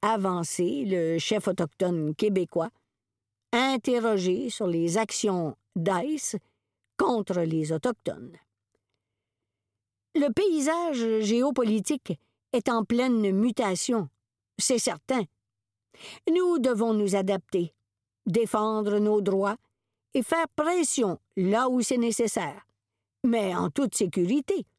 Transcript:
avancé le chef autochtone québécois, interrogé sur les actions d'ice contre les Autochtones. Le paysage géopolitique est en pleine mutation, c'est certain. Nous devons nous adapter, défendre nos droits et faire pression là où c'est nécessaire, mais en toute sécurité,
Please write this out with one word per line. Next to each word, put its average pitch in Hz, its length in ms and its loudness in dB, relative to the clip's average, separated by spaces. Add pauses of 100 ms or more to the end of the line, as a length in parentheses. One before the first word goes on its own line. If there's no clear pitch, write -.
avancé 190 840 0
le 165 320 0
chef - 280 -2
autochtone 170 680 -2
québécois, 185 560 -2 (840)
interrogé 233 960 0
sur 214 180 -4
les 170 300 0
actions 185 600 -2 (200)
d'ice 202 600 -2 (600)
contre 208 440 0
les 160 300 0
Autochtones. 160 680 -4 (1800)
Le 285 180 4
paysage 302 880 0
géopolitique 226 1000 0 (340)
est 247 180 -2
en 226 140 0
pleine 233 460 2
mutation, 208 800 0 (500)
c'est 247 200 2
certain. 180 460 -2 (1080)
Nous 349 240 2
devons 226 360 2
nous 202 200 2
adapter, 190 600 -2 (520)
défendre 214 720 0
nos 208 220 4
droits 196 360 0 (580)
et 262 80 2
faire 330 340 0
pression 302 640 0 (160)
là 208 320 2
où 254 140 2
c'est 254 160 0
nécessaire, 220 680 -2 (560)
mais 220 320 0
en 180 140 -2
toute 262 260 -2
sécurité, 220 720 0 (140)